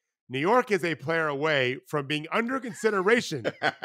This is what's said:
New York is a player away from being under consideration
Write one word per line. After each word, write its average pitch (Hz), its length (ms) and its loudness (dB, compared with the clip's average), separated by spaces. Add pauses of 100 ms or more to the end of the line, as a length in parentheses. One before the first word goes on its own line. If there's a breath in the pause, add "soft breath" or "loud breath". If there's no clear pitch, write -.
(300)
New 131 100 -4
York 240 320 2
is 180 120 0
a 165 120 -2
player 160 320 -2
away 143 580 0
from 143 200 -4
being 151 260 -4
under 233 260 0
consideration 202 880 0 (380)